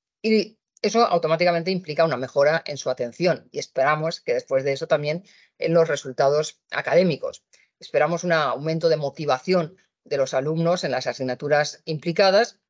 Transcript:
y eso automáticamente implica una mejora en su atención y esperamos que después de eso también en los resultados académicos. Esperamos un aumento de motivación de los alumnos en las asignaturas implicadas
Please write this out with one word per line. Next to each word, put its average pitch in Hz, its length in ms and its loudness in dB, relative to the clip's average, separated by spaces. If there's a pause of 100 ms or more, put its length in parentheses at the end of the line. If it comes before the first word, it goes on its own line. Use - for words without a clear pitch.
(220)
y 220 380 0 (240)
eso 226 220 2
automáticamente 170 640 0
implica 165 360 0
una 139 120 -2
mejora 143 480 0
en 139 100 -8
su 131 140 -6
atención 131 600 -2
y 139 80 -10
esperamos 156 600 -2
que 135 140 -4
después 135 300 -2
de 139 100 -2
eso 160 140 -6
también 151 360 -2 (360)
en 165 160 0
los 165 120 4
resultados 143 720 0 (120)
académicos. 151 760 0 (340)
Esperamos 156 440 -2
un 175 80 -2
aumento 156 580 0
de 156 80 4
motivación 151 800 -2 (280)
de 139 120 -4
los 135 160 0
alumnos 165 500 0
en 156 60 -4
las 127 160 -2
asignaturas 139 800 -2
implicadas 190 840 0